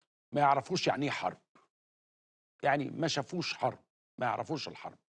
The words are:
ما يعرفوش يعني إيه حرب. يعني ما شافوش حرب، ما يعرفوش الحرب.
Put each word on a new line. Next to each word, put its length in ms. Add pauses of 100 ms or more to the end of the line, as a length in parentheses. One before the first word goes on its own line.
(320)
ما 80
يعرفوش 460
يعني 180
إيه 60
حرب. 280 (1200)
يعني 220
ما 240
شافوش 460
حرب، 240 (400)
ما 80
يعرفوش 420
الحرب. 300 (120)